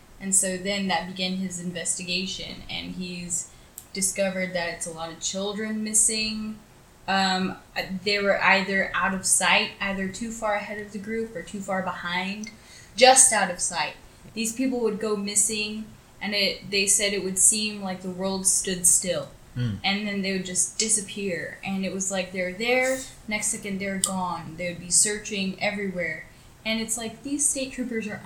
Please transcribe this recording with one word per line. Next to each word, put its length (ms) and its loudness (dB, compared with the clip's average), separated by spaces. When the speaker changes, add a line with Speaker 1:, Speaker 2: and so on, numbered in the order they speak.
Speaker 1:
And 140 2
so 220 6
then 320 0
that 180 2
began 300 -2
his 220 -4
investigation, 1080 -4
and 280 -8
he's 500 -6
discovered 600 0
that 160 -2
it's 160 -6
a 60 -8
lot 200 -8
of 80 -14
children 640 -4
missing. 720 0
Um, 480 2
they 160 2
were 240 4
either 500 4
out 220 2
of 100 -4
sight, 460 4
either 280 -2
too 200 -6
far 260 0
ahead 240 -4
of 120 -12
the 80 -8
group 360 -4
or 60 -6
too 200 -8
far 200 -2
behind, 680 -4
just 380 10
out 160 4
of 120 -6
sight. 320 -2
These 200 -2
people 280 0
would 180 0
go 160 0
missing, 680 0
and 140 -2
it, 340 0
they 160 2
said 280 4
it 100 0
would 160 -2
seem 420 4
like 200 -4
the 80 -6
world 360 -2
stood 400 2
still. 440 4
Speaker 2:
Mm. 260 -2
Speaker 1:
And 240 0
then 140 -2
they 120 0
would 120 -2
just 320 -2
disappear. 880 -2
And 200 -2
it 80 -4
was 180 -4
like 220 -2
they're 200 -2
there, 460 2
next 200 -2
second 320 -4
they're 200 -2
gone. 580 -2
They 100 -4
would 140 -6
be 100 -6
searching 680 2
everywhere. 640 -2
And 160 -2
it's 160 -4
like, 260 -8
these 260 0
state 220 -2
troopers 360 -4
are 180 -8